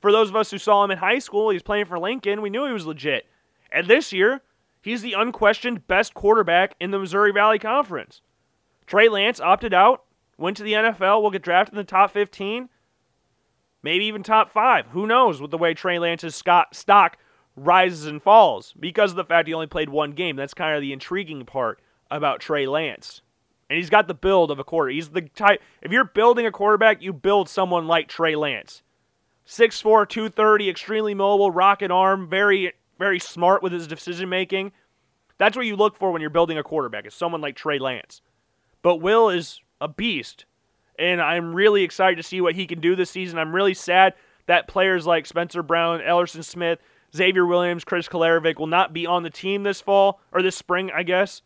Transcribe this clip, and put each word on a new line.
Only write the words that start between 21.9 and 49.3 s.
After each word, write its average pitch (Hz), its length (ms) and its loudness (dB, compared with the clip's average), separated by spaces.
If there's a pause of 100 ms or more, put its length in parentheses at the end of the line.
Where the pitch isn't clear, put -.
about 147 280 -4
Trey 143 280 -4
Lance. 143 540 -8 (480)
And 151 80 -2
he's 175 120 -6
got 214 180 4
the 180 60 -8
build 175 380 2
of 139 80 -6
a 131 40 -8
quarter-, 151 280 -2
he's 151 180 -6
the 170 140 -6
type, 202 380 0 (200)
if 170 100 -10
you're 247 140 2
building 233 400 2
a 208 60 -2
quarterback, 214 500 2
you 185 100 -10
build 190 380 0
someone 180 380 -2
like 165 200 0
Trey 160 280 -2
Lance. 143 480 -6 (600)
Six - 380 0
four, 214 240 4
two 220 240 -6
thirty, 214 400 2
extremely 208 440 -6
mobile, 196 380 2
rocket 196 380 2
arm, 190 400 0
very, 190 440 0 (260)
very 185 180 -2
smart 175 460 0
with 185 80 -4
his 170 160 -8
decision 175 400 -10
making. 190 440 -4 (680)
That's 202 180 2
what 247 100 -6
you 214 100 -6
look 208 220 0
for 190 140 -2
when 165 100 -4
you're 151 80 -6
building 165 280 0
a 143 60 -6
quarterback, 120 420 -6
is 107 80 -20
someone 170 280 -6
like 143 140 -8
Trey 147 240 -4
Lance. 127 420 -8 (600)
But 175 160 2
Will 214 320 2
is 175 320 -6 (180)
a 151 80 -6
beast, 180 580 -8 (540)
and 175 220 0
I'm 165 340 -4
really 202 280 4
excited 180 340 0
to 165 60 -12
see 185 180 -6
what 170 140 0
he 185 120 -8
can 165 140 -8
do 170 140 2
this 180 140 -2
season. 180 300 -8
I'm 160 160 -4
really 190 180 2
sad 185 420 4 (320)
that 175 200 2
players 185 400 0
like 165 180 0
Spencer 170 380 -6
Brown, 165 380 -2
Ellerson 170 420 -2
Smith, 170 360 -6 (360)
Xavier 180 300 2
Williams, 175 400 -2
Chris 175 240 -6
Kolarevic 165 500 0
will 156 80 -6
not 170 240 0
be 170 140 -8
on 175 180 -2
the 165 60 -10
team 196 340 -6